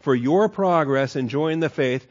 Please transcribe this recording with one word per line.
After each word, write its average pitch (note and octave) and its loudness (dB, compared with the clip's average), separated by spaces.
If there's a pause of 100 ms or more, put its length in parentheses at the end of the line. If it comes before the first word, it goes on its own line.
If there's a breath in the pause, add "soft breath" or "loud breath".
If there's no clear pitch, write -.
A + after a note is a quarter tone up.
for C3 2
your E3 2
progress D#3 0
in C3 -4
joining D#3+ -2
the D#3 0
faith, C3 -2